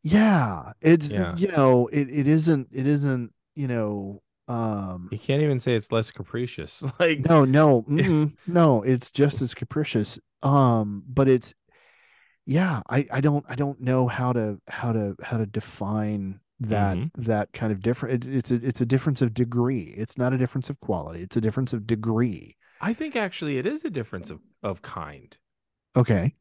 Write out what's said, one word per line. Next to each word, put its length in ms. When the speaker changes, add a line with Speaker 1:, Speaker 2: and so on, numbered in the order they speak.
Speaker 1:
Yeah, 760
it's, 300
Speaker 2:
Yeah. 260
Speaker 1:
you 120
know, 400
it, 220
it 160
isn't, 460
it 140
isn't, 460
you 140
know, 520
um, 640
Speaker 2:
You 80
can't 240
even 180
say 140
it's 180
less 180
capricious. 800
<laughs> 100
Like 200
Speaker 1:
No, 260
no, 360
Speaker 2:
<laughs> 60
Speaker 1:
mm-mm, 460
no, 360
it's 280
just 300
as 140
capricious. 640
Um, 680
but 200
it's, 260
yeah, 460
I, 200
I 120
don't, 260
I 60
don't 260
know 260
how 280
to, 340
how 240
to, 300
how 160
to 80
define 960
that, 380
Speaker 2:
Mm-hmm. 240
Speaker 1:
that 320
kind 180
of 80
different. 460
It, 100
it's 140
a, 60
it's 260
a 40
difference 360
of 100
degree. 640
It's 220
not 160
a 40
difference 300
of 120
quality. 420
It's 160
a 20
difference 320
of 140
degree. 720
Speaker 2:
I 100
think 240
actually 400
it 100
is 200
a 40
difference 380
of, 120
of 200
kind. 520
Speaker 1:
Okay. 440